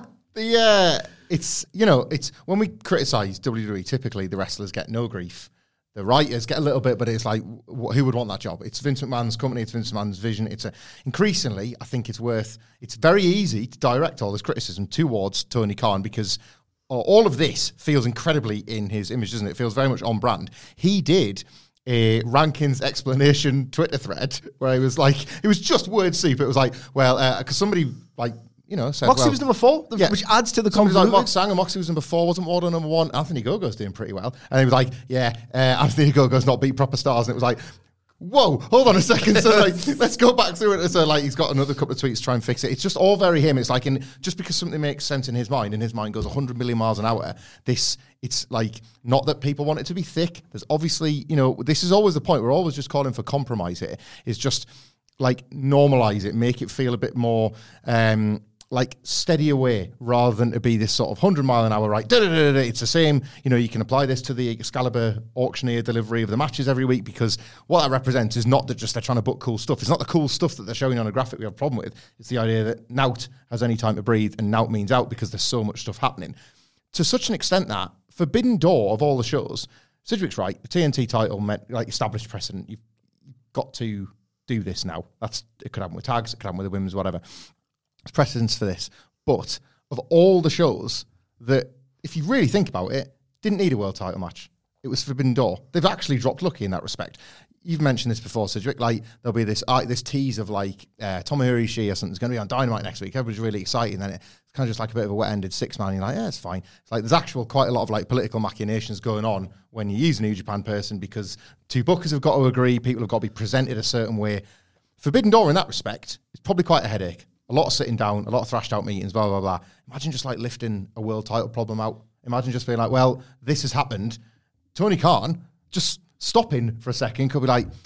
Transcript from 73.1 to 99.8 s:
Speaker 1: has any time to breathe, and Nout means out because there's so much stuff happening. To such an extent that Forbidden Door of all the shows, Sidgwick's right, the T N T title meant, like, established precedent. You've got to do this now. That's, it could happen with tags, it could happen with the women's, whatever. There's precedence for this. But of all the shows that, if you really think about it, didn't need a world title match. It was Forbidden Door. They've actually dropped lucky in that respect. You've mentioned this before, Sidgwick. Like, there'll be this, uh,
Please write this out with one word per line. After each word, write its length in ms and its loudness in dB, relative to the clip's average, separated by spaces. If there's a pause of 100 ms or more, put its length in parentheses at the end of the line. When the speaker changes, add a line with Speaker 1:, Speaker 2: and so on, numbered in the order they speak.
Speaker 1:
has 120 -6
any 140 2
time 220 0
to 60 -6
breathe, 340 2
and 120 -2
Nout 220 0
means 220 -2
out 160 2
because 220 -8
there's 120 -8
so 220 -2
much 160 -8
stuff 160 -10
happening. 360 -4 (600)
To 100 0
such 240 0
an 80 -2
extent 320 0
that 240 -4 (180)
Forbidden 460 2
Door 380 4
of 80 -2
all 160 2
the 80 -2
shows, 420 -4 (360)
Sidgwick's 340 -4
right, 240 -4
the 80 -20
T 120 0
N 120 2
T 120 0
title 360 -2
meant, 280 -4
like, 200 -6
established 400 -6
precedent. 400 -10
You've 100 -14 (720)
got 220 -6
to 340 -8 (400)
do 160 -2
this 220 -8
now. 180 -10 (160)
That's, 240 -8 (180)
it 120 -14
could 80 -8
happen 160 -10
with 80 -14
tags, 280 -4
it 40 -12
could 80 -14
happen 120 -6
with 80 -6
the 60 -6
women's, 240 -4
whatever. 240 -4
There's 920 -20
precedence 440 0
for 80 -2
this. 240 -6 (380)
But 320 -2 (320)
of 80 -6 (100)
all 320 6
the 80 2
shows 560 0 (360)
that, 300 0 (320)
if 140 -10
you 60 -2
really 240 2
think 200 2
about 260 -6
it, 200 -6 (300)
didn't 160 0
need 140 2
a 40 0
world 180 -4
title 240 -8
match. 300 -12 (340)
It 40 -12
was 160 -4
Forbidden 320 0
Door. 240 0 (120)
They've 140 0
actually 320 0
dropped 240 -2
lucky 240 -4
in 60 -2
that 100 -4
respect. 380 -12 (420)
You've 200 -4
mentioned 280 0
this 100 -2
before, 300 -4
Sidgwick. 300 -6
Like, 240 0 (180)
there'll 140 -4
be 80 0
this, 240 -2
uh, 180 0